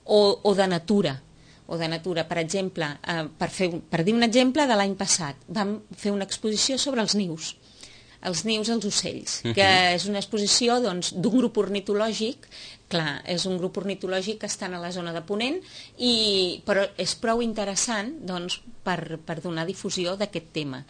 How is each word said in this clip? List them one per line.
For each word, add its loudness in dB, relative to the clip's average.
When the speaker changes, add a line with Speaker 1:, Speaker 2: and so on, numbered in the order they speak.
Speaker 1:
o, 6
o 6
de 4
natura, 2
o -4
de -2
natura. -2
Per -4
exemple, -2
eh, -2
per -2
fer 0
un, -4
per 0
dir 4
un 4
exemple 6
de 4
l'any 2
passat, -2
vam -2
fer -2
una 0
exposició 0
sobre 0
els 0
nius, -2
els -4
nius 0
als 0
ocells, -4
Speaker 2:
Mhm. 0
Speaker 1:
que 6
és -2
una -2
exposició, 2
doncs, -2
d'un 2
grup 2
ornitològic. -2
Clar, -2
és -2
un -2
grup -4
ornitològic -4
que -8
estan -8
a -8
la -8
zona -6
de -6
Ponent, -2
i, 2
però 2
és -2
prou 0
interessant, -2
doncs, -4
per, -4
per -6
donar -4
difusió -4
d'aquest -6
tema. -6